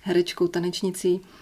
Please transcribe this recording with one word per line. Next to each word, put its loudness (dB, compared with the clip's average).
herečkou, 2
tanečnicí -2